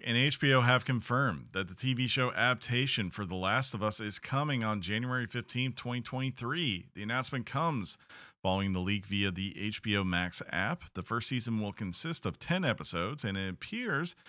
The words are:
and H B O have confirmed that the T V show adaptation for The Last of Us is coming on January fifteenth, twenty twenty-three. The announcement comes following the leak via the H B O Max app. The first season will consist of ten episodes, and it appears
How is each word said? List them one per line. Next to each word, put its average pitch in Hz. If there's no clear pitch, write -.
and 120
H 139
B 139
O 131
have 123
confirmed 120
that 95
the 92
T 131
V 123
show 127
adaptation 120
for 101
The 90
Last 101
of 107
Us 107
is 104
coming 135
on 107
January 120
fifteenth, 123
twenty 123
twenty-three. 131
The 101
announcement 123
comes 139
following 95
the 92
leak 95
via 98
the 95
H 104
B 104
O 101
Max 90
app. 104
The 95
first 113
season 117
will 104
consist 110
of -
ten 180
episodes, 110
and 98
it 95
appears 170